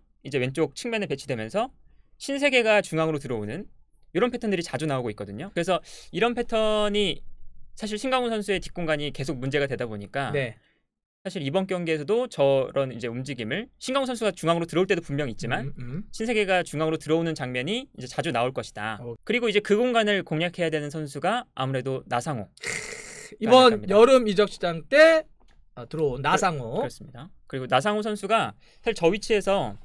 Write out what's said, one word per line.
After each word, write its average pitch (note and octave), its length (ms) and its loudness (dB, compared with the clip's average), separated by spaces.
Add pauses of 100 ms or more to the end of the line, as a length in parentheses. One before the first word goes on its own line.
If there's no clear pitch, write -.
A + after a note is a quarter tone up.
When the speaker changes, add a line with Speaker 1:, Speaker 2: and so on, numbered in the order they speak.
(220)
Speaker 1:
이제 C#3 160 -4
왼쪽 C3+ 380 0
측면에 A3+ 300 -4
배치되면서 C3+ 640 -4 (460)
신세계가 B3+ 640 4
중앙으로 D#3+ 380 0
들어오는 B2 480 -6 (480)
이런 A#3 160 2
패턴들이 G#3 320 -2
자주 D#3 240 -6
나오고 C3 240 -2
있거든요. G#2 420 -10
그래서 E3+ 280 0 (300)
이런 A3 240 0
패턴이 G#3+ 880 0 (540)
사실 G#3+ 200 -8
신강훈 B3+ 320 0
선수의 G#3 320 -2
뒷공간이 D#3 520 -4
계속 C3+ 260 -6
문제가 C#3 280 0
되다 B2 200 -4
보니까 G#2+ 460 -6
Speaker 2:
네. C3 240 -2 (680)
Speaker 1:
사실 F#3+ 180 -6
이번 F#3 240 0
경기에서도 F3 600 -2
저런 C3+ 640 2
이제 A2+ 160 -8
움직임을, C3 600 -6 (100)
신강훈 C4 280 -2
선수가 A3+ 260 -2
중앙으로 E3+ 340 0
들어올 F3 200 2
때도 F#3 140 0
분명히 C#3 320 -4
있지만 B2+ 340 -4
Speaker 2:
음, C3+ 120 -8
음. B2+ 240 -8 (100)
Speaker 1:
신세계가 G#3 520 0
중앙으로 D#3+ 340 -2
들어오는 E3 360 0
장면이 C#3+ 600 -4
이제 B2+ 100 -12
자주 - 260 -4
나올 B2 200 0
것이다. G#2+ 480 -8
Speaker 2:
어. A#2 140 -10 (100)
Speaker 1:
그리고 A#3 240 0
이제 G3+ 120 2
그 G3+ 180 2
공간을 A3 460 2
공략해야 E3+ 440 -2
되는 D3 220 -4
선수가 D#3 640 -4
아무래도 C3 520 -4
나상호. A#2+ 420 -4 (920)
Speaker 2:
이번 B3 320 8
Speaker 1:
생각합니다. G3+ 260 0
Speaker 2:
여름 A#3+ 320 10
이적 G3+ 220 4
시장 E3+ 380 -4
때, D#4+ 340 8 (520)
아, A#2+ 120 -12
들어온 C#3+ 340 -2
나상호. D3 520 2
Speaker 1:
그-, E3+ 80 -4
그렇습니다. C#3 500 -10 (160)
그리고 C3 220 -6
나상호 G#3 340 2
선수가 G#3 520 -2 (280)
사실 A#3 120 0
저 E3+ 120 2
위치에서 G3 800 2